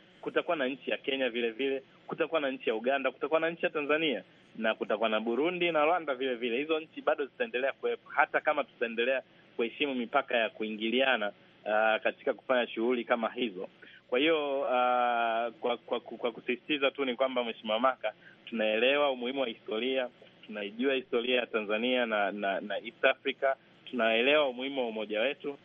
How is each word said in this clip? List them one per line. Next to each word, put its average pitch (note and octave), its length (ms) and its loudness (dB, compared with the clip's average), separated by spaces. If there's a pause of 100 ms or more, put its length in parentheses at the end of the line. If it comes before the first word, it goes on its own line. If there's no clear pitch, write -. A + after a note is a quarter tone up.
(200)
kutakuwa D#3+ 360 -2
na C#3 100 0
nchi B2+ 240 -4
ya G#2+ 60 0
Kenya C3+ 340 -2
vile A#2 200 -2
vile, C3 320 -2 (240)
kutakuwa D#3 340 -2
na C#3 100 -2
nchi C3 180 -4
ya A#2 60 2
Uganda, C3 360 0
kutakuwa D3+ 300 0
na E3 100 0
nchi E3+ 160 -8
ya F3 40 2
Tanzania, D3 520 0 (340)
na A2+ 180 0
kutakuwa A2 340 0
na A2 120 2
Burundi E3 520 0
na D3+ 120 4
Rwanda D#3+ 300 2
vile B2+ 200 -2
vile. A#2 240 -2
Hizo D#3 220 0
nchi D#3+ 200 -14
bado D3+ 260 0
zitaendelea B2 460 -2
kuwepo, - 380 -6
hata D3+ 300 2
kama D3 240 0
tutaendelea A#2+ 580 -2 (340)
kuheshimu C3+ 380 -2
mipaka B2+ 420 0
ya A2 140 2
kuingiliana, A2 840 0 (320)
ah, A2 340 4
katika A#2 360 -2
kufanya B2 320 0
shughuli A#2 380 0
kama A#2 260 0
hizo. G2+ 380 -6 (400)
Kwa B2+ 100 2
hiyo, D3 560 2
ah, A#2+ 760 2 (100)
kwa, A#2+ 160 0
kwa, A#2+ 240 -4
kwa A#2+ 320 -4
kusisitiza C3+ 580 -2
tu C#3 140 -4
ni B2+ 100 -2
kwamba B2+ 300 0
Mheshimiwa A2 360 -2
Maka, B2+ 320 0 (340)
tunaelewa A#2+ 640 2
umuhimu B2+ 300 -4
wa C3 80 0
historia, B2 600 -4 (380)
tunaijua A2 480 -2
historia B2+ 460 0
ya A2+ 60 -2
Tanzania A#2 600 0
na, G#2 260 0
na, G2 280 -2
na G2+ 180 -6
East A2 260 -8
Africa, C3+ 500 0 (360)
tunaelewa B2 580 4
umuhimu C3 320 -6
wa A#2+ 80 -2
umoja G#2+ 320 -4
wetu, C#3+ 440 -4